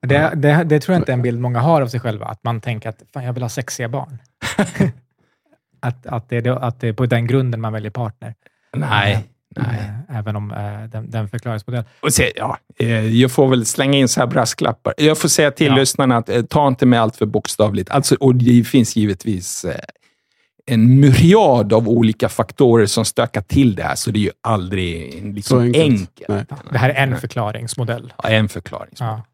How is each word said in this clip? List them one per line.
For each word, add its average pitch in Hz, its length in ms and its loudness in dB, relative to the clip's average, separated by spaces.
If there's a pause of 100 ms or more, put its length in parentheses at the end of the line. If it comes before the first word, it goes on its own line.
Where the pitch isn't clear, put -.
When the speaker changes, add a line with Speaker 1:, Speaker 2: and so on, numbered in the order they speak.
Speaker 1:
Det, 143 280 2
det, 147 280 4
det 151 160 2
tror - 140 -2
jag 160 80 2
inte - 100 -2
är - 20 0
en 127 80 -2
bild 120 180 -2
många 123 200 -2
har 151 220 4
av 127 60 -2
sig 117 120 -6
själva, 107 260 -6
att - 180 -14
man 117 180 -4
tänker 113 280 -8
att, - 140 -16 (100)
"Fan, 135 100 -12
jag 123 100 -6
vill 123 100 -6
ha 120 60 -4
sexiga 123 400 -8
barn." 135 280 -10 (400)
<laughs> 185 340 0 (880)
Att, - 280 -8
att 117 220 -8
det 120 80 -4
är 117 40 -2
då, 123 140 -2
att 123 240 -6
det 120 80 -4
är 110 60 -4
på 127 120 -2
den 117 220 0
grunden 120 340 0
man 110 120 -6
väljer 107 180 -8
partner. 107 440 -10 (420)
Speaker 2:
Nej, 104 360 0 (440)
Speaker 1:
Eh, - 100 -4
Speaker 2:
nej. 117 120 -4 (300)
Speaker 1:
eh, 135 80 -8
även 107 180 -6
om, 104 160 -8
eh, 104 320 -10
den, 110 280 -12
den 113 180 -4
förklaringsmodellen. 117 560 -8 (160)
Speaker 2:
Och - 120 -2
se, - 220 2
ja, - 220 -6 (220)
eh, 117 260 0 (160)
jag 127 100 4
får 135 160 4
väl 127 180 2
slänga 139 320 0
in 135 100 2
så - 120 -2
här 127 80 2
brasklappar. - 680 -2
Jag 151 200 4
får 160 120 0
säga 147 220 2
till 147 160 0
Speaker 1:
Ja. 135 80 4
Speaker 2:
lyssnarna 131 420 2
att, 113 120 -4
eh, 117 120 0
ta 147 260 2
inte 131 180 2
med 120 160 4
allt 110 140 0
för - 100 0
bokstavligt. 104 640 -2
Alltså, 139 260 2
och 131 200 4
det 120 320 6
finns 120 280 2
givetvis, 101 680 -4
eh, 85 140 -6 (840)
en 123 340 6
myriad 139 760 6
av 110 160 2
olika 110 400 2
faktorer 117 560 4
som 110 200 0
stökar - 360 -2
till 127 340 2
det 82 80 -8
här, 71 120 -2
så - 160 -6
det 104 80 -2
är 104 40 0
ju 95 80 -2 (100)
aldrig, 90 840 -6 (120)
liksom, 104 240 0
Speaker 3:
Så 120 40 2
enkelt. 123 220 2
Speaker 2:
enkelt. 107 440 -2
Speaker 3:
Nej. 104 160 -4 (260)
Speaker 1:
Det 131 60 -2
här 123 120 2
är 139 140 0
en 135 60 -2
Speaker 2:
Nej. 123 100 -4
Speaker 1:
förklaringsmodell. 117 920 -8 (100)
Speaker 2:
Ja, - 60 -2
en 110 200 2
förklaringsmodell. - 720 -10 (120)